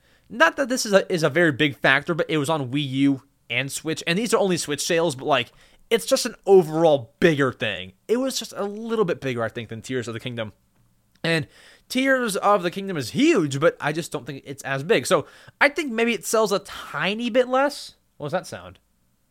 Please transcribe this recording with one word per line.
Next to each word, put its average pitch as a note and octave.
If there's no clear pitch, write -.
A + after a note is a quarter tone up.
not A#3
that C#4
this B3
is G#3
a, G3
is E3
a D#3
very D#3+
big C#3
factor, C#3+
but E3
it D#3
was D#3+
on C#3+
Wii C#3+
U C3+
and C3
Switch. D#3
And E3+
these A3+
are A3+
only F#3
Switch D3
sales, E3
but, C3+
like, C3
it's A3+
just -
an A3+
overall D#3
bigger C#3+
thing. F#2+
It A3+
was C4
just A3
a F3
little A3
bit E3
bigger, B2
I A2+
think, A2+
than A2
Tears B2+
of A#2
the A2+
Kingdom. A#2
And E3
Tears B3+
of G3+
the F3
Kingdom G3
is B2
huge, F3+
but D#3
I C#3
just D#3
don't C3+
think C3+
it's C3+
as C3+
big. E3+
So E3
I C#4+
think D4
maybe A3+
it -
sells A3
a F#3+
tiny G3+
bit B3
less. C4+
What D3
was C#3
that E3+
sound? F2+